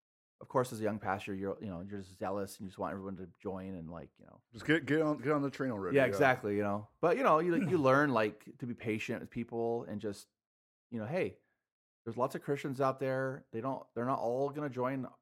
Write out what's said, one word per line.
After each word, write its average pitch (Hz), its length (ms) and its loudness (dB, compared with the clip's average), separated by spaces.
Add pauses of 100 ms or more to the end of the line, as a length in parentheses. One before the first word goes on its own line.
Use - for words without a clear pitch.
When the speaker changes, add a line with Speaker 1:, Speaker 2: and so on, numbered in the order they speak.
(420)
Speaker 1:
of - 80 -20
course, 127 240 0
as 107 80 -6
a - 20 -4
young 104 160 0
pastor, 101 340 -4
you're, 98 280 -4
you - 60 -8
know, 87 220 -6
you're 101 120 -8
just 92 180 -16
zealous 98 380 -4
and 104 80 -12
you 92 40 -10
just - 80 -20
want 90 140 -4
everyone 95 260 -8
to 92 100 -10 (140)
join 95 340 -8
and, 82 140 -10
like, 82 200 -12 (100)
you - 60 -20
know. - 140 -20 (120)
Speaker 2:
Just 110 140 -14
get, 151 200 4
get 147 160 4
on, 151 180 2
get 131 120 0
on 147 100 2
the 139 80 0
train 131 220 -2
already. 107 240 0
Speaker 1:
Yeah, 135 80 8
Speaker 2:
Yeah. 123 60 4
Speaker 1:
exactly. 113 480 4
You 104 60 2
know, 104 240 -2 (120)
but, 175 180 4
you 269 60 0
know, 165 160 8
you, 170 160 4
Speaker 2:
<clears throat> 151 140 2
Speaker 1:
you 180 80 4
learn, 139 340 6
like, 110 320 2 (160)
to 131 60 -8
be 120 80 -4
patient 110 480 -4
with - 80 -12
people 117 600 -2
and 104 120 -6
just, 104 260 -6 (640)
you 117 80 -4
know, 107 60 -4
hey, 135 320 -4 (640)
there's 113 140 -8
lots 127 180 2
of - 80 -8
Christians 139 380 -2
out 135 180 2
there. 131 540 -2
They 113 80 -6
don't, 135 200 -6 (140)
they're 117 100 -2
not 131 140 0
all 127 300 0
gonna 147 200 -6
join 127 380 -2 (140)